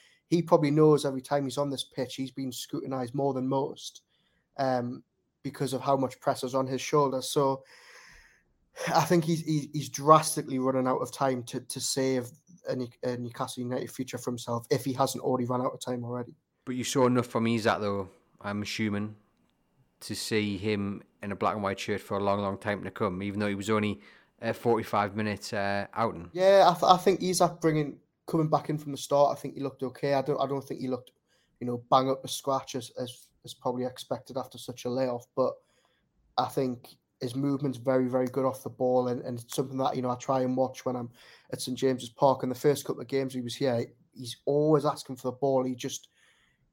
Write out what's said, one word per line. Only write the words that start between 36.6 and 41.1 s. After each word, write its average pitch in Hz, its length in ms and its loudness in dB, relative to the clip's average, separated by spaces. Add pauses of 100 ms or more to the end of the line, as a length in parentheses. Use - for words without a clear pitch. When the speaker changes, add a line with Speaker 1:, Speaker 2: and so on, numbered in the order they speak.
Speaker 1:
his 123 140 -6
movement's 139 440 -2
very, 131 280 2
very 127 200 0
good 131 180 -2
off 127 180 -2
the 123 80 -10
ball, 127 380 2
and, 123 140 -4
and 120 160 -6
it's - 160 -14
something 131 240 -4
that, 131 180 0
you 131 60 -2
know, 123 80 0
I 123 60 -2
try 127 240 0
and 127 160 0
watch 127 280 -2
when 123 120 -2
I'm 123 140 -8 (420)